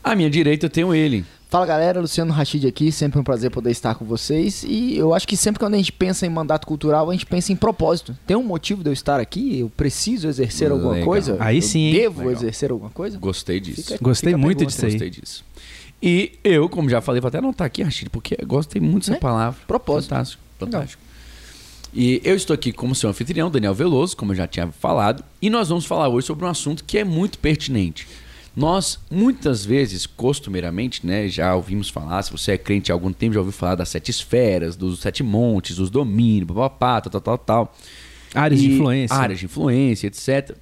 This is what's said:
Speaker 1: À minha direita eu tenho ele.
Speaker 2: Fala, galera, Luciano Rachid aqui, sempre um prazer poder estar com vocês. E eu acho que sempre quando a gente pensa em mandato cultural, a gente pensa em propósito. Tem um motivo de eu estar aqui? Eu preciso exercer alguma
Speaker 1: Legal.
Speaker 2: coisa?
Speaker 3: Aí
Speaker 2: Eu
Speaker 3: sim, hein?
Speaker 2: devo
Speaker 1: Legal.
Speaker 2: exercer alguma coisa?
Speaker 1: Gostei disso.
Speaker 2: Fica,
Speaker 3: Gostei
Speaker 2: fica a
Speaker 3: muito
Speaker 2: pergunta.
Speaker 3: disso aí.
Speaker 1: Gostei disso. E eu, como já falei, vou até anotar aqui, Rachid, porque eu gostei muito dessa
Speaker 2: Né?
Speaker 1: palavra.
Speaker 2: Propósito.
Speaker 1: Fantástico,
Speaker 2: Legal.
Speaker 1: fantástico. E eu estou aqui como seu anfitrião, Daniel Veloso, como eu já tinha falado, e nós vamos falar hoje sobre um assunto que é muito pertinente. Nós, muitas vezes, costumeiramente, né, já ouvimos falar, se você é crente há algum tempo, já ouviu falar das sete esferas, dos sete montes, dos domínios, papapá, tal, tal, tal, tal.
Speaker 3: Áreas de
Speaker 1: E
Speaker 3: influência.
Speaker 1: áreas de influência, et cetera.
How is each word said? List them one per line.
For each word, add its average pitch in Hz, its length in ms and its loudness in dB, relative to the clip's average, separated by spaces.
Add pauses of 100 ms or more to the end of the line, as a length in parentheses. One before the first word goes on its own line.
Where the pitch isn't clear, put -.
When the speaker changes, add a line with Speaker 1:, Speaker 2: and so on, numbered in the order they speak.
Speaker 1:
À 226 140 0
minha 165 160 4
direita 151 360 2
eu 151 40 0
tenho 175 240 2
ele. 147 300 2 (260)
Speaker 2:
Fala, 180 160 2
galera, 165 340 2
Luciano 165 320 -2
Rachid 147 360 0
aqui, 151 240 2
sempre 143 260 0
um 139 60 0
prazer 123 260 0
poder 120 220 -2
estar 113 240 -2
com - 80 -12
vocês. 151 580 -2
E 233 340 -2
eu 160 160 4
acho 180 140 2
que 208 100 -2
sempre 208 220 0
quando 208 160 0
a - 20 4
gente 190 140 2
pensa 185 340 -2
em 175 60 0
mandato 156 340 0
cultural, 151 460 0
a - 20 0
gente 185 140 -4
pensa 180 260 0
em 185 40 0
propósito. 165 680 0
Tem 180 120 2
um 254 80 0
motivo 190 400 -4
de 147 60 0
eu - 20 2
estar 139 260 0
aqui? 147 400 -2
Eu 117 180 -2
preciso 156 520 0
exercer 135 420 0
alguma 131 220 2
Speaker 1:
Legal. - 160 2
Speaker 2:
coisa? 170 320 2
Speaker 3:
Aí 110 160 4
Speaker 2:
Eu 170 60 4
Speaker 3:
sim, 160 240 2
hein? 156 80 4
Speaker 2:
devo 202 260 2
Speaker 1:
Legal. 127 140 0
Speaker 2:
exercer 117 360 -2
alguma 107 200 -6
coisa? 165 280 -8
Speaker 1:
Gostei 92 400 -2
disso. 95 240 -8
Speaker 2:
Fica, - 180 -8
Speaker 3:
Gostei 127 340 2
Speaker 2:
fica 151 60 2
a - 0 -
Speaker 3:
muito 147 180 4
Speaker 2:
pergunta. 139 140 0
Speaker 3:
disso - 140 -2
aí. 107 60 2
Speaker 1:
Gostei 107 180 -2
disso. - 340 -16 (640)
E 175 260 2 (120)
eu, 170 240 6
como 151 220 0
já 120 100 2
falei, 123 180 0
vou 127 100 -2
até 131 100 -4
anotar 254 280 -2
aqui, - 160 -4
Rachid, 139 280 -4
porque - 280 -6
eu - 80 -8
gostei 151 320 -2
muito 170 260 2
dessa 202 80 0
Speaker 2:
Né? 339 60 -2
Speaker 1:
palavra. 117 480 0
Speaker 2:
Propósito. 151 440 -2
Speaker 1:
Fantástico, 127 320 -4 (180)
Speaker 2:
Legal. 190 220 -4
Speaker 1:
fantástico. - 200 -12 (920)
E 123 280 2
eu 185 140 4
estou 180 160 -2
aqui 139 200 -2
como 127 220 -2
seu 117 140 0
anfitrião, 147 420 -2
Daniel 107 220 2
Veloso, 151 420 2
como 101 180 -4
eu 92 40 0
já 90 100 -2
tinha 87 240 -4
falado, 123 540 0 (160)
e 208 80 0
nós 214 220 0
vamos 170 160 -2
falar 165 220 0
hoje 123 180 0
sobre 156 180 -6
um 180 40 -2
assunto 156 360 -6
que - 140 -2
é 214 60 0
muito 185 340 -2
pertinente. 123 680 -2 (480)
Nós, 165 440 0 (120)
muitas 156 540 0
vezes, 104 400 0
costumeiramente, 104 1000 -4
né, 101 200 0
já 90 280 0
ouvimos 92 340 -2
falar, 82 340 -4
se - 80 -6
você - 220 -2
é 95 60 0
crente 101 340 0
há - 20 2
algum 90 180 -2
tempo, 117 200 0
já 104 80 2
ouviu 95 120 -2
falar 90 240 0
das 87 120 -4
sete - 220 -6
esferas, 92 680 0
dos 90 240 -4
sete 104 220 -4
montes, 107 540 0
dos 92 120 0
domínios, 110 600 2
papapá, 120 520 0
tal, - 120 -10
tal, 98 100 -2
tal, 113 160 -2
tal. 107 380 0 (580)
Speaker 3:
Áreas 143 260 4
de 139 80 6
Speaker 1:
E 139 60 6
Speaker 3:
influência. 135 420 2
Speaker 1:
áreas 113 220 0
de 95 80 -8
influência, 131 600 0
et 101 80 -6
cetera. 139 480 -4